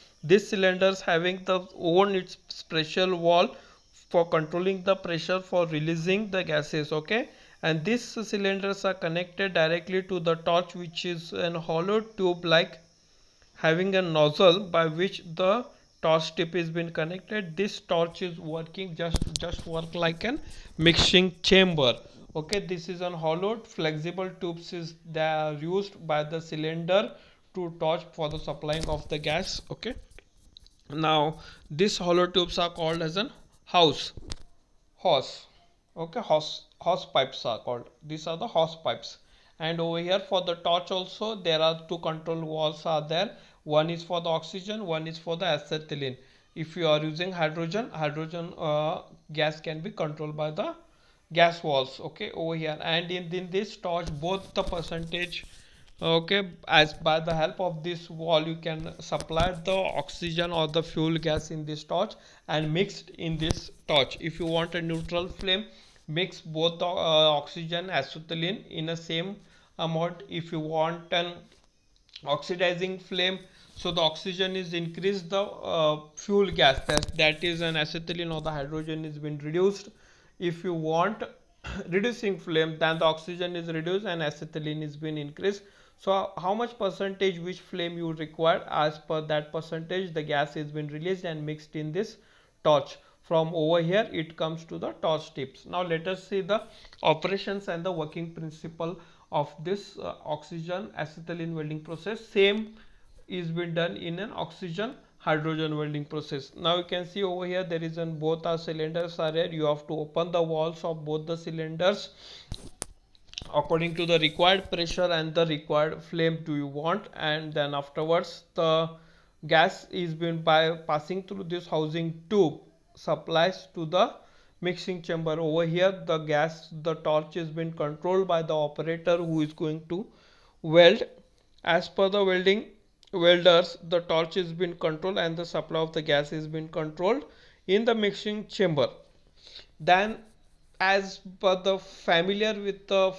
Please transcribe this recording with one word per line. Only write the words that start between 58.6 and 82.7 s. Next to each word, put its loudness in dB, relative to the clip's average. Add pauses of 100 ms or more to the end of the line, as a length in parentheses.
supply 0
the -2
oxygen -2
or 2
the 2
fuel 0
gas -2
in -8
this -10
torch -2 (340)
and 0
mixed -2
in -6
this -6 (180)
torch. 0
If -8
you -4
want -2
a -4
neutral -4
flame, -4 (400)
mix -4
both -2
the, 0
uh, 6 (100)
oxygen, -6
acetylene -4
in -6
the -4
same -6 (420)
amount. -2
If -8
you -2
want -2
an 0 (920)
oxidizing 0
flame, 0 (380)
so -4
the 0
oxygen 0
is -6
increase -2
the, 0
uh, 2 (160)
fuel 4
gas, 6
that, 0
that 4
is 0
an 0
acetylene -4
or -4
the -4
hydrogen -6
is -8
been -6
reduced. 0 (500)
If -4
you -2
want 0 (340)
<coughs> -10
reducing 0
flame, 0